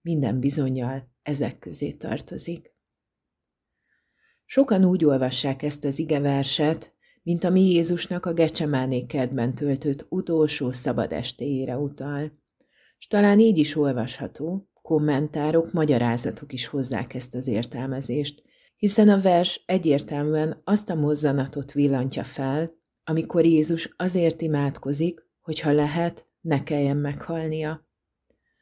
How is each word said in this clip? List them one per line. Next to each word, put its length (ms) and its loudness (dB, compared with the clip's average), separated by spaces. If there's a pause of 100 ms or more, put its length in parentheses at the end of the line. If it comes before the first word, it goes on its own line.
minden 380 -2
bizonnyal 720 -4 (100)
ezek 380 -4
közé 320 -8
tartozik. 840 -10 (1700)
Sokan 400 2
úgy 200 4
olvassák 580 0
ezt 200 -4
az 160 -4
igeverset, 920 -2 (340)
mint 180 -2
ami 280 4
Jézusnak 540 0
a 80 -2
Gecsemáné 720 0
kertben 500 -2
töltött 540 -2
utolsó 640 0
szabad 400 -2
estéjére 680 -4
utal. 540 -6 (640)
S 100 -20
talán 320 4
így 180 6
is 180 2
olvasható, 920 -4 (120)
kommentárok, 880 0
magyarázatok 840 0
is 140 -6
hozzák 460 -4
ezt 220 -10
az 120 -8
értelmezést, 960 -6 (320)
hiszen 340 6
a 120 6
vers 440 2
egyértelműen 1000 0
azt 260 0
a 60 -2
mozzanatot 760 -2
villantja 520 0
fel, 500 -4 (300)
amikor 420 2
Jézus 520 2
azért 440 0
imádkozik, 840 -2 (140)
hogy 180 -8
ha 120 2
lehet, 560 2 (140)
ne 220 0
kelljen 340 2
meghalnia. 880 -4 (760)